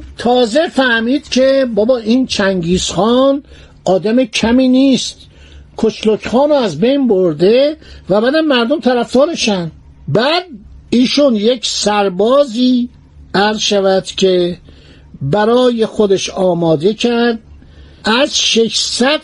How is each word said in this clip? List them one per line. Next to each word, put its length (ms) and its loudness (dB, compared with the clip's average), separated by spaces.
تازه 500 0
فهمید 600 -2
که 460 2
بابا، 240 2
این 280 0
چنگیز 640 -2
خان 520 2
آدم 400 0
کمی 440 0
نیست، 480 0
کچلک 520 -2
خان 200 2
رو 60 2
از 260 -2
بین 280 2
برده 680 2
و 100 2
بعدم 240 0
مردم 360 0
طرفدارشن. 920 0
بعد 340 0
ایشون 440 2
یک 320 -2
سربازی، 1200 0
عرض 240 0
شود 460 0
که، 520 -2
برای 640 0
خودش 440 -2
آماده 640 0
کرد 440 -2
از 340 0
ششصد 840 0